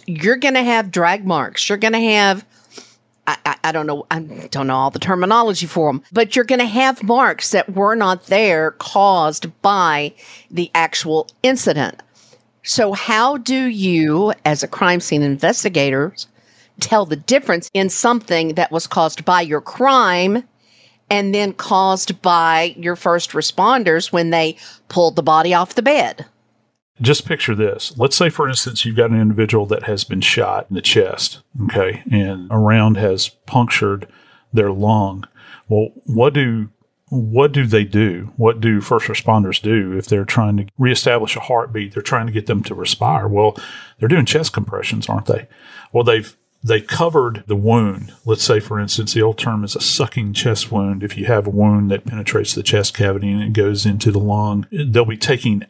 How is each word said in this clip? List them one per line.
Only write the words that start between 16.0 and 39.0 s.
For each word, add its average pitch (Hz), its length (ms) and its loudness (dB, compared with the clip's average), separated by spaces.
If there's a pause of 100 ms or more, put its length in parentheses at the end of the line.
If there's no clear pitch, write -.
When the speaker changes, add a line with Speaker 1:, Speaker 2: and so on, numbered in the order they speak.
Speaker 1:
tell 208 240 2
the 156 100 -4
difference 185 580 0
in 190 160 0
something 175 640 0
that 165 180 -2
was 165 140 -4
caused 160 360 -2
by 180 160 4
your 151 220 -2
crime 220 840 2 (640)
and 202 240 0
then 202 200 -2
caused 190 680 0
by 165 560 2
your 170 200 -4
first 170 340 0
responders 180 800 0
when 165 200 0
they 160 260 0 (320)
pulled 170 260 2
the 165 80 0
body 160 300 4
off 175 220 0
the 240 60 0
bed? 226 440 0 (720)
Speaker 2:
Just 131 260 2
picture 135 300 -4
this. 101 420 -2
Let's 143 200 2
say, 175 120 2
for 147 200 -2
instance, 123 340 -4
you've 110 140 -4
got 113 140 4
an 113 100 2
individual 107 460 2
that 104 160 -2
has 101 200 -4
been 95 160 -6
shot 98 500 0
in 98 60 -6
the - 60 -6
chest, - 580 0 (240)
okay, 95 480 -2
and 95 400 -2
a 110 60 0
round 107 400 4
has 98 320 0
punctured 104 800 -2 (420)
their 101 220 2
lung. 101 500 0 (460)
Well, 107 220 2 (120)
what 127 300 2
do, 117 380 0 (380)
what 127 440 2
do 139 120 2
they 107 200 2
do? 101 500 0
What 113 240 2
do 107 220 2
first - 260 0